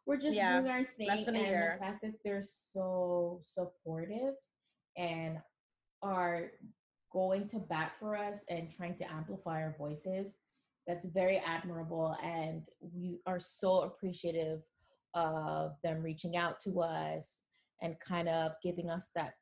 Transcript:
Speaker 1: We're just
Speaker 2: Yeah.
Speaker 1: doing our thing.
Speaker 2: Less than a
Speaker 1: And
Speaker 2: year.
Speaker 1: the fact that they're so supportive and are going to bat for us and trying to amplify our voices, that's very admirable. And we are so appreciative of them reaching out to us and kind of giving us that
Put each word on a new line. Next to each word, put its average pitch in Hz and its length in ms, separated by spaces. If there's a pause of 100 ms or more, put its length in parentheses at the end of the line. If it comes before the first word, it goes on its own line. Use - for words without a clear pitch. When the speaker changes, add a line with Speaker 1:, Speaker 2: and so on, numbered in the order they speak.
Speaker 1:
We're 285 120
just 302 200
Speaker 2:
Yeah. 247 240
Speaker 1:
doing 262 100
our 254 140
thing. 220 220
Speaker 2:
Less 214 200
than 226 100
a - 20
Speaker 1:
And 202 100
Speaker 2:
year. 170 300
Speaker 1:
the 190 80
fact 208 160
that 214 120 (100)
they're 202 180
so 180 1000
supportive 180 880 (640)
and 165 440 (640)
are 175 480 (600)
going 190 380
to 226 100
bat 160 400
for 214 160
us 208 320
and 170 200
trying 175 280
to 165 140
amplify 160 520
our 156 160
voices, 185 600 (500)
that's 175 180
very 185 320
admirable. 165 840
And 160 480 (120)
we 175 460
are 185 120
so 185 440
appreciative 165 800 (520)
of 156 680
them 160 180
reaching 165 340
out 170 260
to 180 200
us 160 600 (380)
and 165 200
kind 170 280
of 160 320
giving 175 300
us 180 240
that 156 280